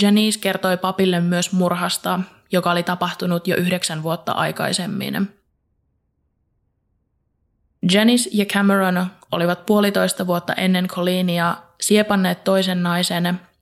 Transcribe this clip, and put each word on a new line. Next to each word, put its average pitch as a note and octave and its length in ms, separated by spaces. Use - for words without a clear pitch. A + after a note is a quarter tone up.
Janice G#3 380
kertoi F#3 380
papille F#3 420
myös F3 320
murhasta, F3+ 680
joka F3 200
oli F3 120
tapahtunut F3 640
jo F3+ 80
yhdeksän F3 480
vuotta D#3+ 280
aikaisemmin. - 1080
Janice A3+ 420
ja G#3 120
Cameron G3 640
olivat F3 340
puolitoista G3 600
vuotta F3 260
ennen F#3 340
Colleenia F3 680
siepanneet G3+ 640
toisen F#3 400
naisen F3 560